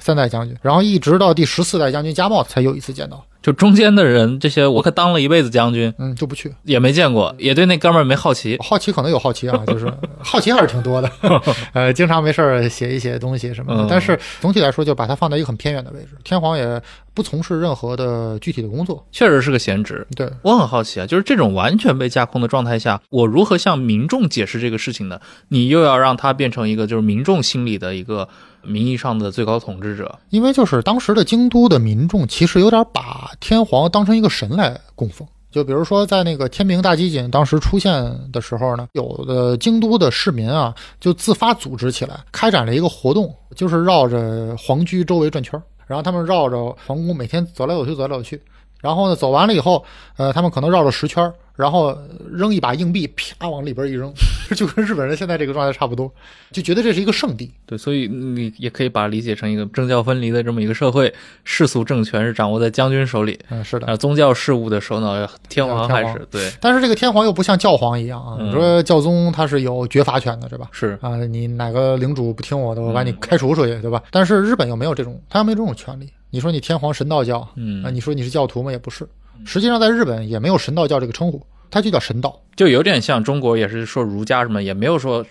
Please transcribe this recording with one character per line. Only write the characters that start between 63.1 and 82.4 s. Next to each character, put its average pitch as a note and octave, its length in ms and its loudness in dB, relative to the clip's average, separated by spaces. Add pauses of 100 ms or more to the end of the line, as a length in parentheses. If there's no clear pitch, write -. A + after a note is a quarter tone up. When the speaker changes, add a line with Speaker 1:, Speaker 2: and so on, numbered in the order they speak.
Speaker 2:
里， G#2+ 120 -4 (140)
Speaker 1:
嗯， A2+ 140 -8
是 A#2+ 160 -6
的。 A#2 80 -6
Speaker 2:
呃， A2+ 80 0
宗 C#3+ 180 0
教 D3 180 6
事 C3 200 0
务 A#2 180 -2
的 G#2+ 100 0
首 A2 200 -4
脑 G2+ 280 -2 (200)
天 C#3 180 -2
皇 A#2+ 220 -2
还 A#2+ 100 2
是， A2+ 60 0
Speaker 1:
天 A2+ 100 -6
皇。 - 160 -12
Speaker 2:
对。 F#2+ 300 -6
Speaker 1:
但 A#3+ 120 4
是 B3+ 80 2
这 B3+ 60 2
个 A3+ 80 2
天 B3 180 0
皇 G#3 120 4
又 A3 80 2
不 F3+ 100 -2
像 F#3+ 160 2
教 F3+ 180 4
皇 A#2+ 240 -2
一 A2+ 60 -6
样 B2 180 -12
啊， A2+ 140 -12
Speaker 2:
嗯。 G#2+ 100 -6
Speaker 1:
你 G#2 40 -4
说 E3+ 320 4
教 D#3+ 160 4
宗 E3+ 320 2
他 D#3 120 -2
是 C#3 180 0
有 B2+ 260 -4
绝 C#3 160 4
罚 C3 160 0
权 B2 180 -4
的， A#2+ 100 -12
对 B2 80 -12
吧？ B2 140 -16
Speaker 2:
是。 G#2 300 -6
Speaker 1:
啊， A#2+ 160 -6
你 A#2 320 -6
哪 A#2+ 240 -6
个 C3 240 0
领 C3 180 -2
主 A#2+ 180 -2
不 A2 80 -10
听 - 160 -6
我 B2 160 -2
的， A2+ 80 -6
我 A#2 120 -2
把 B2 100 0
你 B2+ 80 -2
Speaker 2:
嗯。 G2+ 100 -8
Speaker 1:
开 - 160 0
除 C3+ 160 0
出 D#3 140 2
去， A#2 140 -2
对 A2+ 100 -6
吧？ A#2 100 -2 (120)
但 F#3+ 120 4
是 G3 180 4
日 A3 120 0
本 C#3+ 140 0
又 A#2 80 -4
没 A#2 80 -4
有 D#3 100 -2
这 - 80 -4
种， B2 260 -12
他 G3+ 120 0
又 A3 40 2
没 G#3+ 60 2
有 A3 80 0
这 A3+ 60 -2
种 D3 100 -4
权 C3 240 -12
利。 C#3 100 -16 (220)
你 B2+ 80 -6
说 D#3+ 140 -2
你 D3+ 80 -2
天 E3 180 -2
皇 D3 140 -2
神 C#3+ 160 -4
道 D3+ 160 0
教， A#2 320 -4
Speaker 2:
嗯。 G#2+ 260 -6
Speaker 1:
啊， F#2+ 80 -6
你 B2+ 80 -6
说 D3 140 -6
你 C#3 100 -4
是 A#2+ 60 -6
教 C3+ 180 0
徒 B2 160 -6
吗？ C3+ 80 -8
也 B2+ 60 -6
不 A#2+ 140 -14
是。 - 180 -14 (380)
实 F#3+ 160 -2
际 A3+ 40 2
上 A#3 140 0
在 A3 80 4
日 A#3 160 2
本 A2+ 240 -4
也 A2 100 -4
没 A2 100 -4
有 F#3 100 2
神 - 160 -4
道 E3 120 2
教 C#3+ 120 0
这 B2+ 80 -2
个 A#2 60 -8
称 E3+ 180 -4
呼， C#3+ 100 -8 (300)
它 G#3 100 0
就 G#3 120 0
叫 D#3 60 2
神 A#2 220 -4
道。 C3+ 180 -6 (180)